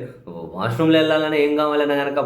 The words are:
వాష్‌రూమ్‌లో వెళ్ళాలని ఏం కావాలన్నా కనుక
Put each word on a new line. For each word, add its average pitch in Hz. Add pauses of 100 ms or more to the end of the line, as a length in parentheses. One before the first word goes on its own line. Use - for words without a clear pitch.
(560)
వాష్‌రూమ్‌లో 120
వెళ్ళాలని 156
ఏం 147
కావాలన్నా 147
కనుక 143